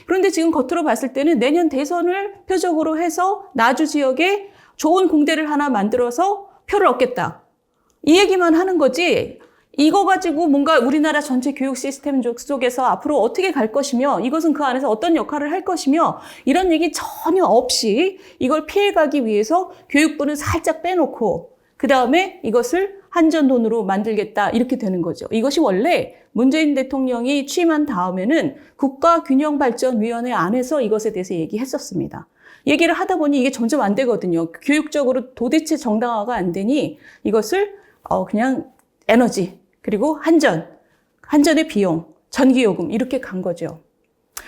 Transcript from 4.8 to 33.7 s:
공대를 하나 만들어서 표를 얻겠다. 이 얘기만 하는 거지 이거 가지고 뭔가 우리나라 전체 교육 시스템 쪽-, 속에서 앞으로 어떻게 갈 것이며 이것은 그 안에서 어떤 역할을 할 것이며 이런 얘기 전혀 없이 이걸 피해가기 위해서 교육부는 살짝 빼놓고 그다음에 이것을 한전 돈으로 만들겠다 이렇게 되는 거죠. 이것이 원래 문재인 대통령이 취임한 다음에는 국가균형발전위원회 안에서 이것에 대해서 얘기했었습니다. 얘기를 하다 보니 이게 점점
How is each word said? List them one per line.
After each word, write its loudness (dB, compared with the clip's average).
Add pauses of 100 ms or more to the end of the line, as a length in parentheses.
공대를 2
하나 0
만들어서 0 (180)
표를 2
얻겠다. 0 (600)
이 6
얘기만 4
하는 2
거지 0 (380)
이거 4
가지고 0
뭔가 4
우리나라 2
전체 -2
교육 -4
시스템 -4
쪽-, -4
속에서 -2
앞으로 0
어떻게 0
갈 -2
것이며 0
이것은 0
그 -2
안에서 -2
어떤 0
역할을 -2
할 -4
것이며 0 (260)
이런 2
얘기 2
전혀 -2
없이 0 (180)
이걸 0
피해가기 0
위해서 0 (180)
교육부는 0
살짝 -4
빼놓고 -2 (260)
그다음에 0
이것을 -2
한전 2
돈으로 0
만들겠다 -2
이렇게 0
되는 -2
거죠. -6
이것이 0
원래 0 (160)
문재인 2
대통령이 -2
취임한 0
다음에는 -2 (220)
국가균형발전위원회 0
안에서 0
이것에 0
대해서 -6
얘기했었습니다. -6 (400)
얘기를 2
하다 -2
보니 0
이게 0
점점 0